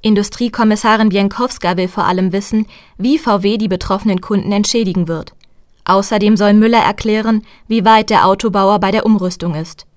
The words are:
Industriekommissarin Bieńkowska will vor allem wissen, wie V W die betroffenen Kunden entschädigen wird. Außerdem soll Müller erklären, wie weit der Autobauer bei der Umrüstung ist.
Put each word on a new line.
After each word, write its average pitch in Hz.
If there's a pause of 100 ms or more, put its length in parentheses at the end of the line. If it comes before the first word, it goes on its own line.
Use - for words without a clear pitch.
Industriekommissarin 214
Bieńkowska 196
will 180
vor 180
allem 185
wissen, 214 (320)
wie 254
V 208
W 202
die 214
betroffenen 190
Kunden 202
entschädigen 190
wird. 165 (540)
Außerdem 208
soll 202
Müller 226
erklären, 214 (200)
wie 220
weit 220
der -
Autobauer 196
bei 262
der -
Umrüstung 180
ist. 160 (100)